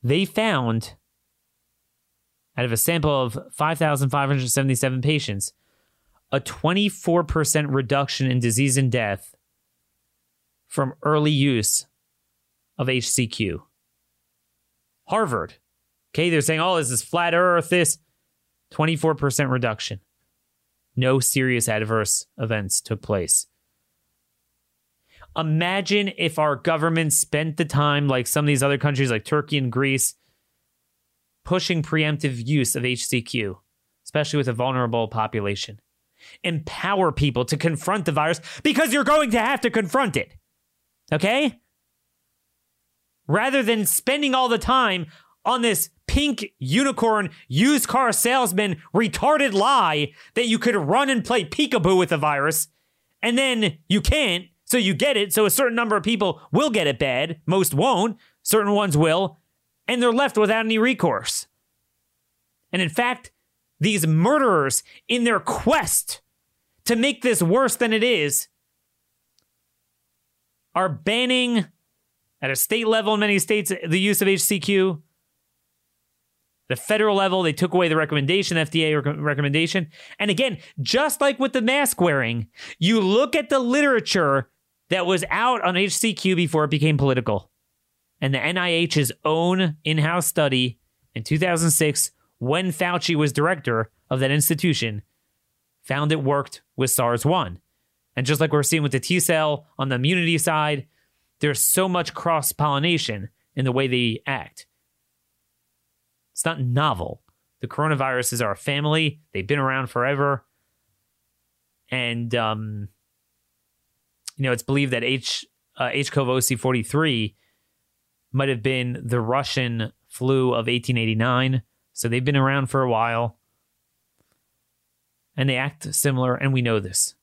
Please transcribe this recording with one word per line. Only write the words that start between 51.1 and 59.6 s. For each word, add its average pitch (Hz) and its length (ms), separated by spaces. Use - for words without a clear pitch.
and 247 140
play 233 200
peekaboo 190 520
with 180 120
the 170 80
virus, 147 520
and 233 160
then 240 400
you 202 120
can't, 208 460
so - 120
you 196 160
get 254 240
it, 202 160
so 214 140
a 190 40
certain 247 240
number 226 220
of 185 60
people 202 400
will 269 160
get 214 180
it 135 120
bad, 143 480
most 180 260
won't, 208 460
certain 208 300
ones 202 240
will, 165 420